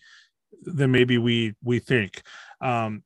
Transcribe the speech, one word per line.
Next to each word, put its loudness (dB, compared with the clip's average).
than 0
maybe 4
we, 0
we 0
think. -2
Um, -4